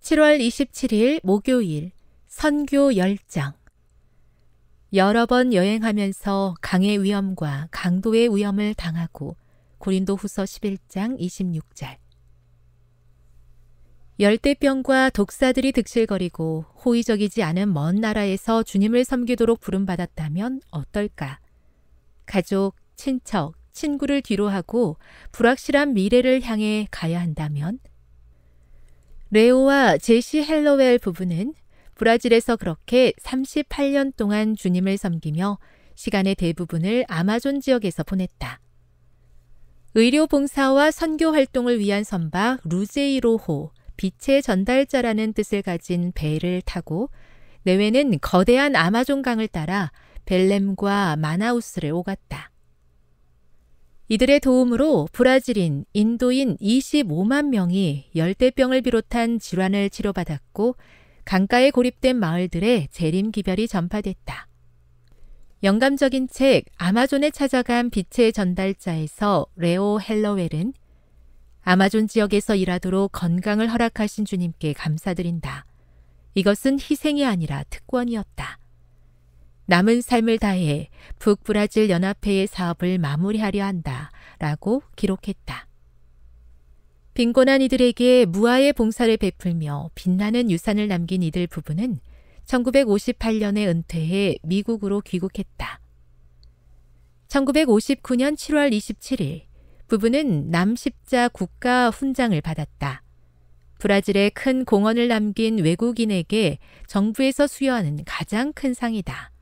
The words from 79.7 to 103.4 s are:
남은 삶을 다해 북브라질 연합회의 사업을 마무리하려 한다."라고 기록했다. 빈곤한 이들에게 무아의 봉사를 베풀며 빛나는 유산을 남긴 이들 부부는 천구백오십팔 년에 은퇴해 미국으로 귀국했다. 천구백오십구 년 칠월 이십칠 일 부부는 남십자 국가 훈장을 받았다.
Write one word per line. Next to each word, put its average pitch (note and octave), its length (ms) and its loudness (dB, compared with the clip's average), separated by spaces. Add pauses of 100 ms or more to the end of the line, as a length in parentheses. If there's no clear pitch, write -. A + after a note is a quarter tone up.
남은 G#3 300 4
삶을 A3+ 380 0
다해 E3+ 500 -2 (300)
북브라질 G#3 720 0
연합회의 F#3+ 560 0
사업을 F3+ 500 -2
마무리하려 F#3+ 680 -2
한다."라고 D#3+ 1200 -6 (140)
기록했다. - 720 -6 (1500)
빈곤한 B3+ 480 4
이들에게 B3 640 4
무아의 A#3+ 480 4
봉사를 A3+ 420 2
베풀며 E3 800 -4
빛나는 G#3 560 0
유산을 G#3 380 0
남긴 F3+ 340 -2
이들 F3 260 -2
부부는 E3+ 520 -6 (460)
천구백오십팔 A#3 960 0
년에 G#3 260 0
은퇴해 E3+ 760 -2
미국으로 G3+ 600 -2
귀국했다. - 800 -8 (1500)
천구백오십구 C4+ 880 2
년 C#4 200 0
칠월 C#4+ 360 0
이십칠 - 480 -6
일 D3+ 220 -6 (460)
부부는 A3 640 0
남십자 A#3+ 800 0
국가 B3 640 0
훈장을 B3 500 -2
받았다. - 600 -8 (760)